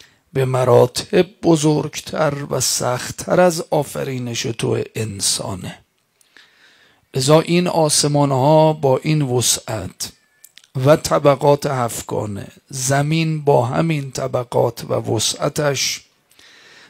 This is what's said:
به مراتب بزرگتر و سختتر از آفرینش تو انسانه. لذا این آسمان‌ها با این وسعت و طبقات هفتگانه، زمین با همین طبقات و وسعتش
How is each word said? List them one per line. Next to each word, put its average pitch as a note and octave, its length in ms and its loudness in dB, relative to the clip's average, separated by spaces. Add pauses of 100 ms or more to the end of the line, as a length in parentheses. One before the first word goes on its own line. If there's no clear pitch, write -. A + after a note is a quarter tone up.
(320)
به C3 120 0
مراتب B2+ 800 4 (160)
بزرگتر D3+ 920 0 (160)
و C3+ 100 -2
سختتر B2+ 800 -2
از F3 300 2
آفرینش C3+ 720 -4
تو A#2 400 -4 (120)
انسانه. G#2 840 -6 (1400)
لذا D3 260 4
این F3 280 0
آسمان‌ها D3 1040 2
با C3+ 300 2
این D#3 200 0
وسعت A#2 880 -4 (760)
و D3+ 100 8
طبقات C#3+ 720 2
هفتگانه، A2+ 800 -4 (220)
زمین D3 760 -2
با C3+ 220 4
همین D3 440 -2
طبقات B2+ 720 -2
و - 80 -6
وسعتش B2 1120 -2 (840)